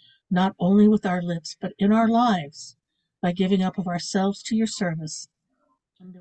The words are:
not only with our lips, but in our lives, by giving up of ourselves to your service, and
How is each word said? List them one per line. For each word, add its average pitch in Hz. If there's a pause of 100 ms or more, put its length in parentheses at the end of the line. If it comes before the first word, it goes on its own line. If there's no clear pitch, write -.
(300)
not 180
only 202
with 208
our 180
lips, 175
but -
in 208
our 226
lives, 226 (440)
by 175
giving 185
up 185
of 180
ourselves 190
to 220
your 220
service, 160 (720)
and 180